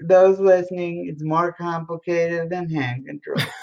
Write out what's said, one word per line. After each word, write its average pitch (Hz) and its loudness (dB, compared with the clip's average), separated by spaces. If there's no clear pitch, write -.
those 190 6
listening, 180 2
it's 151 -10
more 165 0
complicated 170 -4
than 175 -6
hand 131 -4
controls. 147 -6